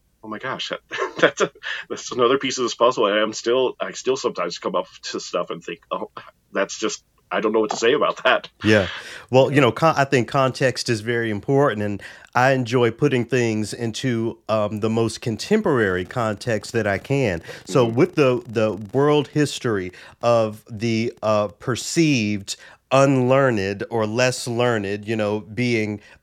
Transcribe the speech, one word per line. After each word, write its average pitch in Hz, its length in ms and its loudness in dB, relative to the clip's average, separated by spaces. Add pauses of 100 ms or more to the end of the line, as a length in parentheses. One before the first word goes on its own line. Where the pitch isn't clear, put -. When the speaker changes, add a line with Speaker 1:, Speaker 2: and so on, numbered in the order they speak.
(240)
Speaker 1:
"Oh 110 40 -14
my 107 100 -10
gosh, 123 320 -8
that, - 100 -8 (200)
<laughs> - 200 -6
that's - 200 2
a, 196 120 0 (360)
that's - 220 -10
another 120 280 2
piece 135 200 -4
of 127 60 0
this 110 100 -4
puzzle." 120 320 2
And 101 100 2
I'm 107 160 0
still, 120 460 0
I 92 140 -6
still 127 240 -2
sometimes 92 420 -4
come 101 160 -6
up 90 120 -2 (260)
to 95 80 -6
stuff - 300 -6
and 85 120 -10
think, 87 180 -12 (100)
Oh, 92 200 -8 (420)
that's 98 280 -2
just - 240 -4 (260)
I 101 100 -2
don't 107 120 0
know 113 80 2
what 107 100 -2
to - 60 -4
say 117 160 2
about 139 300 -2
that. 120 260 0 (140)
Speaker 2:
Yeah. 104 240 4 (440)
Well, 131 200 6
you 143 100 4
know, 120 120 6
con-, 160 240 2
I 143 80 2
think 127 240 2
context 131 600 0
is 113 120 -2
very 117 300 -2
important, 107 520 0
and 104 180 -4 (360)
I 127 160 4
enjoy 120 400 2
putting 127 320 0
things 110 500 0
into, 117 640 -4 (100)
um, 107 320 -2
the 110 100 0
most 113 300 0
contemporary 117 840 0
context 110 680 -4
that 110 140 -2
I 98 120 0
can. 113 440 -2 (220)
So 127 220 2
Speaker 1:
Mm-hmm. 113 100 -2
Speaker 2:
with 151 180 2
the, 131 320 2
the 110 260 0 (240)
world 147 320 2
history 117 640 -2 (320)
of 113 480 2
the, 113 420 -2 (100)
uh, 104 260 2
perceived 117 1080 -2 (360)
unlearned 127 1000 4
or 113 160 0
less 123 400 0
learned, 110 600 -2
you 110 100 -2
know, 107 240 0
being, 107 600 -2 (220)